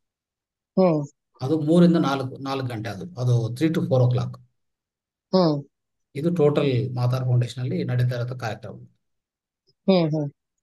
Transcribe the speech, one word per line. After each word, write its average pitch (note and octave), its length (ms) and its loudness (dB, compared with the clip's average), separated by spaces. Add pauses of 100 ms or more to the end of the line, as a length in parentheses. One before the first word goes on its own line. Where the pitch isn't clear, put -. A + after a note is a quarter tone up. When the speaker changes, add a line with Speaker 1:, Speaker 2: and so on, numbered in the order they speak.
(800)
Speaker 1:
ಹ್ಮ್. D#3 260 2 (360)
Speaker 2:
ಅದು D#3 180 0
ಮೂರರಿಂದ E3 360 6
ನಾಲ್ಕು, C3+ 400 -2
ನಾಲ್ಕು C3+ 300 -6
ಗಂಟೆ G#2+ 240 -8
ಅದು, F#2 300 -10
ಅದು A#2+ 340 0
three D#3+ 140 0
to E3+ 120 -2
four C3 200 2
o'clock. B2 380 0 (960)
Speaker 1:
ಹ್ಮ್. D#3 300 2 (520)
Speaker 2:
ಇದು E3+ 180 -2
total C#3+ 600 2
Mathar B2 300 -2
Foundation B2 380 0
ಅಲ್ಲಿ F3 220 -4
ನಡೀತಾ B2 360 -2
ಇರೋ B2 180 -8
ಕಾರ್ಯಕ್ರಮ. G#2 360 -10 (1160)
Speaker 1:
ಹ್ಮ್, E3+ 200 4
ಹ್ಮ್. D3 200 -4 (320)